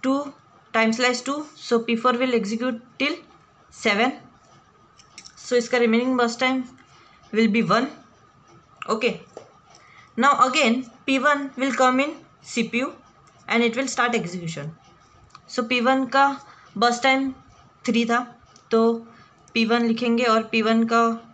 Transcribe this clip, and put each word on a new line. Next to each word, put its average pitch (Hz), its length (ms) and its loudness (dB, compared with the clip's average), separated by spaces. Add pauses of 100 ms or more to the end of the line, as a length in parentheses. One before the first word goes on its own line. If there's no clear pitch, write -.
टू 262 120 0 (600)
time 226 220 2
slice 247 300 0
two, 277 100 -4 (220)
so 233 260 0
P 233 160 -2
four 247 120 2 (100)
will 254 160 0
execute 226 420 -4 (220)
till 294 120 -2 (600)
seven। 226 380 0 (1300)
So 247 120 0
इसका 240 280 0
remaining 247 340 2
burst 233 240 0
time 262 180 0 (720)
will 226 220 4
be 233 160 2
one। 233 160 2 (1080)
Okay, 180 180 -2 (1000)
now 262 180 4 (140)
again 254 300 2 (280)
P 269 120 2 (100)
one 285 280 0
will 254 240 -2
come 254 240 4
in 320 100 -6 (380)
C 233 160 -2
P 240 160 -2
U - 80 -8 (560)
and 233 220 2
it 233 100 -4
will 269 160 -4
start 233 240 0
execution। 165 500 -8 (760)
So 240 200 -6
पी 247 120 0
वन 262 260 2
का 277 220 4 (500)
बर्स्ट 233 240 0
टाइम 269 300 0 (520)
थ्री 233 220 0
था, 233 140 0 (500)
तो 226 240 4 (600)
पी 226 100 2
वन 233 220 2
लिखेंगे 233 380 0
और 226 180 2 (100)
पी 226 100 2
वन 226 300 2
का 233 120 4 (300)